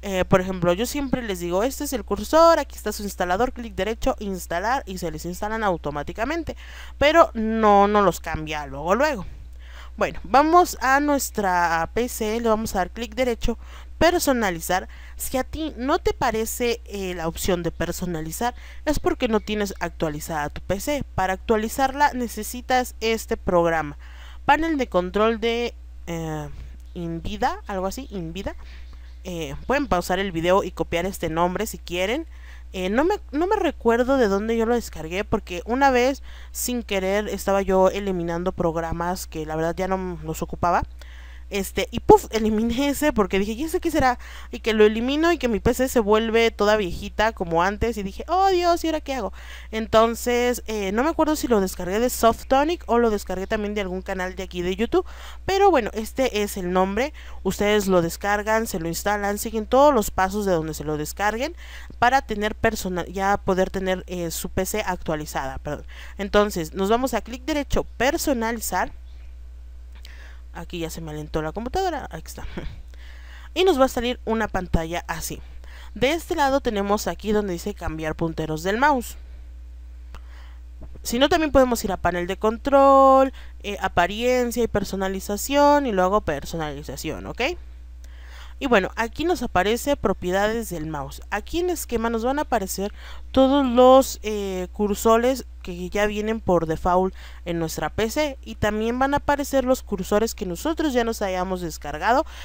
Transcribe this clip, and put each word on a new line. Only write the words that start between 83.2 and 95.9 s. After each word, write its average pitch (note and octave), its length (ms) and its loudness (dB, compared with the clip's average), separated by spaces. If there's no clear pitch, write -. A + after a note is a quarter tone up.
eh, G3+ 200 -6
apariencia A#3 840 0
y A3+ 40 0
personalización, G#3 1200 2
y A#3 60 -2
luego F#3+ 300 4
personalización, C#3+ 1080 -6
¿ok? - 140 -6
Y C#4+ 60 -6
bueno, G#3+ 300 4
aquí A3+ 300 -4
nos E4 180 2
aparece A#3 520 2
propiedades G3+ 760 0
del D#3 160 -6
mouse. C#3+ 420 -8
Aquí G#3+ 300 -4
en F4+ 100 0
esquema A#3 400 -2
nos A3+ 140 -2
van C4+ 160 0
a - 20 -2
aparecer G3+ 500 -2
todos C4+ 320 6
los, B3+ 600 8
eh, G3 500 -4
cursores A3+ 720 4
que F3+ 280 -8
ya G#3 180 2